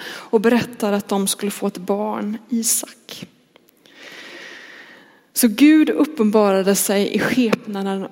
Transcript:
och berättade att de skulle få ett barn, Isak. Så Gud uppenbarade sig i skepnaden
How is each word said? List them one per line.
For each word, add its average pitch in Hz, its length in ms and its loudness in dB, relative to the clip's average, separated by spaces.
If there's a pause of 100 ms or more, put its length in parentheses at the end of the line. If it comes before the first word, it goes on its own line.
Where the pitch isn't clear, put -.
och - 380 -4
berättade 220 540 0
att 202 120 -4
de 196 200 -2
skulle 202 240 -6
få - 160 -6
ett 196 100 -6
barn, 208 600 -4 (120)
Isak. - 760 -6 (2000)
Så - 140 2
Gud 294 420 6
uppenbarade 202 840 2
sig 202 400 0
i 208 40 0
skepnaden 202 920 -2